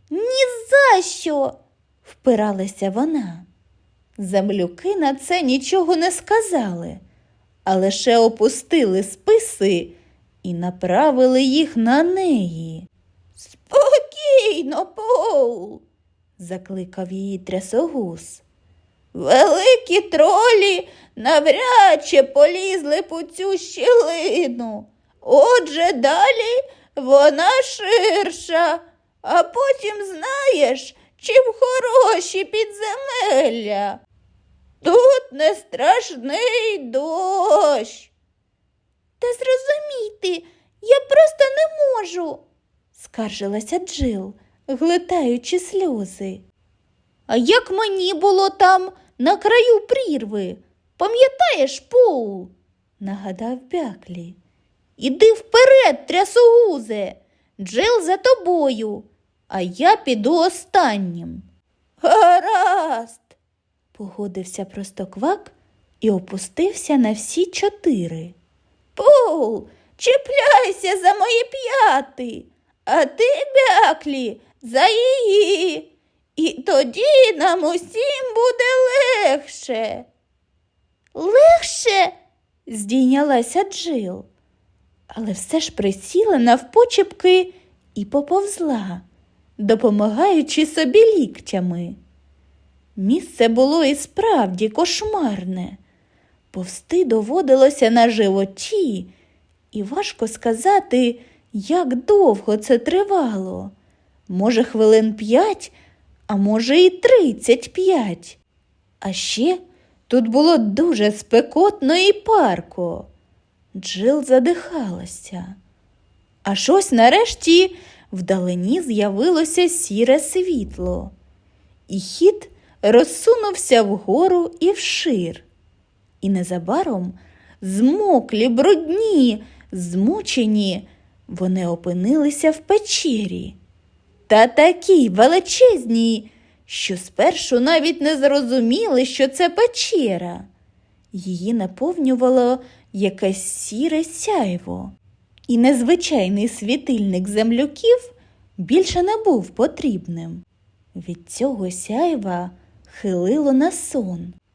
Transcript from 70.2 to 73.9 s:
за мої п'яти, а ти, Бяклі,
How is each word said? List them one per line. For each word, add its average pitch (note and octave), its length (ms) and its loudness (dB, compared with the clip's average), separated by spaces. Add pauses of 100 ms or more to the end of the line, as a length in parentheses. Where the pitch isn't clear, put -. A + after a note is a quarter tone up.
за F#4 120 4
мої A#4 380 0
п'яти, G#4 920 -2 (400)
а D4 200 0
ти, - 180 -4 (320)
Бяклі, D#4 840 2 (200)